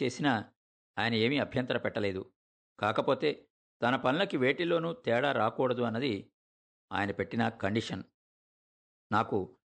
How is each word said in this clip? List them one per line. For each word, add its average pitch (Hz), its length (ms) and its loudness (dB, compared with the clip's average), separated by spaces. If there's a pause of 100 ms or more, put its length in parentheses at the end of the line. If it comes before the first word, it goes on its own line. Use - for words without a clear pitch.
చేసినా 127 500 0 (460)
ఆయన 117 160 0
ఏమీ 120 240 4
అభ్యంతర 127 400 0
పెట్టలేదు. 101 540 -4 (480)
కాకపోతే 139 680 0 (360)
తన 123 140 4
పనులకి 156 400 0
వేటిల్లోనూ 165 560 0
తేడా 131 400 0
రాకూడదు 120 500 0
అన్నది 113 500 -4 (600)
ఆయన 98 180 0
పెట్టిన 113 380 -2
కండిషన్. 107 540 -4 (1080)
నాకు 104 440 0 (160)